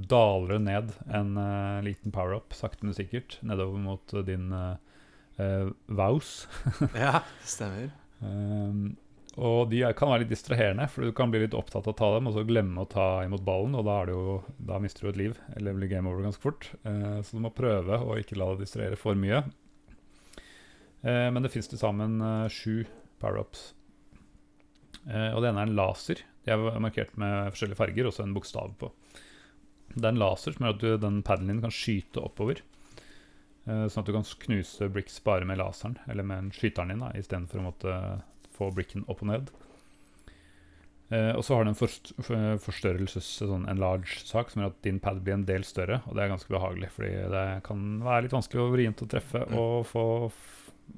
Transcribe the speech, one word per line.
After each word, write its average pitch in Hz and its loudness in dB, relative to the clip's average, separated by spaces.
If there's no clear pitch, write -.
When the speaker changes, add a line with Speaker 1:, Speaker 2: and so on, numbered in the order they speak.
Speaker 1:
daler 98 8
det 107 4
ned 104 0
en, 101 0
eh, 101 0
liten 101 -4
power-up, 95 -2
sakte - -6
men 101 0
sikkert, 107 -6
nedover 98 -2
mot, 98 -4
eh, 101 0
din, 92 -2
eh, 92 -2
eh, 98 2
Vaus. 107 2
<laughs> - 2
Speaker 2:
Ja, 131 4
det - -18
stemmer. 110 -4
Speaker 1:
Ehm, 104 -2
og 117 4
de 117 4
er, 113 4
kan 147 4
være 120 4
litt 113 -2
distraherende, 107 2
for 127 -2
du 113 0
kan 123 4
bli 110 4
litt 110 -2
opptatt 107 -4
av 107 2
å - -18
ta 107 6
dem, 127 0
og 107 0
så 107 2
glemme 98 2
å 95 -6
ta 95 4
imot 95 -2
ballen, 101 2
og 107 2
da 104 4
er 90 -2
det 90 0
jo, 92 0
da 92 -4
mister 101 -4
du - 0
et 98 -2
liv, 110 -2
eller 101 -2
blir 95 0
game 92 0
over 90 -2
ganske 101 -4
fort. - -2
Eh, 104 -2
så 110 -10
du 110 -2
må 113 -4
prøve 104 2
å 110 -2
ikke 104 -6
la 92 0
deg 95 -4
distrahere 101 -4
for 104 2
mye. 98 4
Eh, 120 4
men 123 2
det 131 0
finnes 113 -4
til 123 -8
sammen, 107 2
eh, 110 0
sju 110 -2
power-ups. - -4
Eh, 110 0
og 113 2
det 120 4
ene 101 2
er 110 2
en 107 2
laser. - 0
De - 0
er 110 2
markert 107 -2
med 101 0
forskjellige 101 -2
farger, 110 2
og - -2
så 113 -4
en 98 -2
bokstav 101 -6
på. - -8
Det 120 -2
er 110 4
en 120 4
laser 95 2
som 131 -2
gjør 107 2
at 104 -10
du, 113 4
den 104 0
paddelen 95 2
din 113 -2
kan 117 -2
skyte - -2
oppover. - -2
Eh, 110 0
sånn 104 -4
at 95 -4
du 104 0
kan 107 0
s-, - -14
knuse 101 0
bricks 98 -4
bare 92 4
med 95 0
laseren, 101 -4
eller 101 -4
med 98 -4
en 95 -6
skyteren 92 0
din 104 -4
da, 123 -6
i 98 -6
stedet 90 -6
for 95 -4
å 90 -4
måtte 92 -4
få 98 -2
bricken 95 -4
opp - -6
og 101 0
ned. 131 -2
Eh, 113 4
og 113 0
så 131 2
har 113 6
den 107 4
en 104 -4
forst-, - -2
f-, 107 0
forstørrelses-, 95 -2
sånn 98 0
enlarge-sak 95 0
som 107 -2
gjør 98 0
at - -20
din 95 0
pad 98 -2
blir 98 2
en 98 0
del 95 2
større, 101 -2
og - -6
det 101 2
er 98 0
ganske - -8
behagelig, 92 -2
fordi 101 -4
det 95 0
kan 101 -4
være 123 4
litt 123 -2
vanskelig 120 0
og 123 4
vrient 120 2
å 110 -8
treffe - -2
Speaker 2:
Mm. 117 0
Speaker 1:
og 117 2
få 117 0
f-, - -14